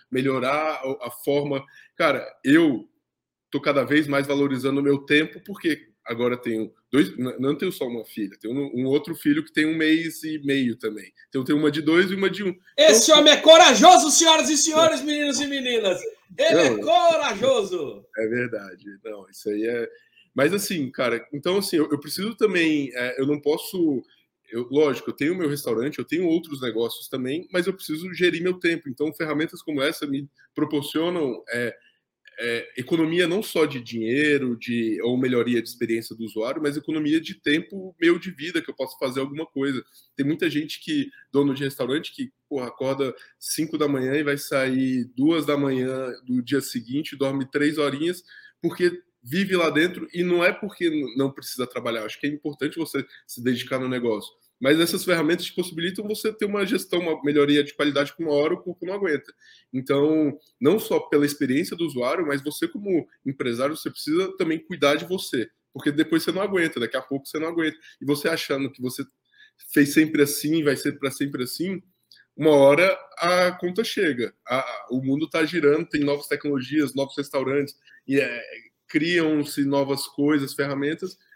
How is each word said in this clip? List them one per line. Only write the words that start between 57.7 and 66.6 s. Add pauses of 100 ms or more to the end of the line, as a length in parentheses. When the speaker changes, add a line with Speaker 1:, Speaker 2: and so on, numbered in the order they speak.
Speaker 1:
qualidade
que
uma
hora
o
corpo
não
aguenta. (420)
Então, (220)
não
só
pela
experiência
do
usuário,
mas
você
como (200)
empresário,
você
precisa
também
cuidar
de
você, (220)
porque
depois
você
não
aguenta,